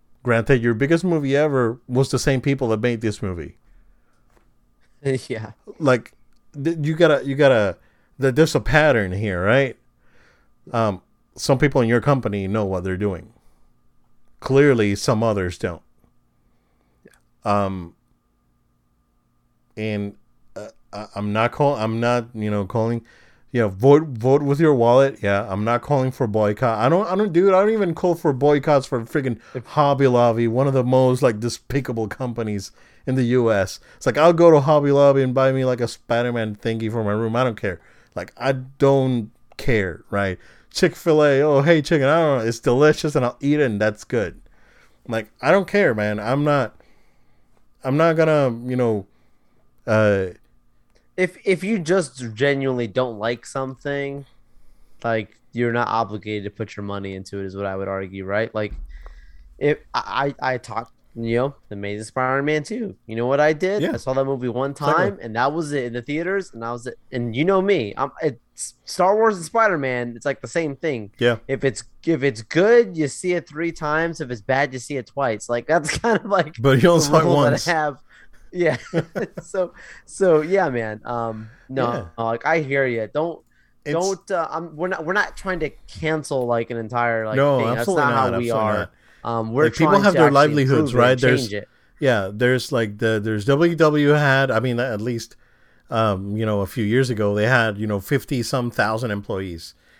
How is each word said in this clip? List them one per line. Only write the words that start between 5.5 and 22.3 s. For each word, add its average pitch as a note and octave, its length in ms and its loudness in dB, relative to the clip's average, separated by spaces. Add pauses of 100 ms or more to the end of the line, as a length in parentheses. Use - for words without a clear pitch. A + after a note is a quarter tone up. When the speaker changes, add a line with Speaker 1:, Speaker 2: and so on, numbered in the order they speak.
Speaker 1:
Like, B2+ 340 0 (480)
th-, E3 200 -4
you D#3 140 -2
gotta, D3+ 300 4
you C#3 100 -4
gotta, A#2+ 420 4 (420)
th-, B2+ 160 0
there's D#3 200 4
a C#3+ 40 2
pattern A#2+ 540 2
here, F#2+ 300 -4
right? B2 340 2 (920)
Um, G#2+ 300 -2 (340)
some - 220 -4
people C#3 240 0
in A2+ 80 0
your A#2 120 0
company A2 460 -2
know G#2 180 -2
what F#2 180 -6
they're F#2 140 -4
doing. F#2+ 360 -6 (1080)
Clearly, C3 560 4
some A2 280 -2
others G2 340 -2
don't. F2 240 -6 (1200)
Speaker 2:
Yeah. - 80 -20 (540)
Speaker 1:
Um, F#2 300 -8 (1800)
and, G#2 400 -6 (400)
uh, G#2+ 140 -16 (240)
I, G#2 220 -12
I'm G#2 180 -6
not A2+ 180 0
call-, C#3+ 240 0
I'm A2 240 -4
not, A#2+ 340 -2